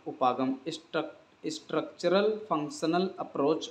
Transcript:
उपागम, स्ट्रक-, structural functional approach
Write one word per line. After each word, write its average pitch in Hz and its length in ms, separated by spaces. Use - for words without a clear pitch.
उपागम, 131 500
स्ट्रक-, - 500
structural 175 800
functional 170 800
approach 156 640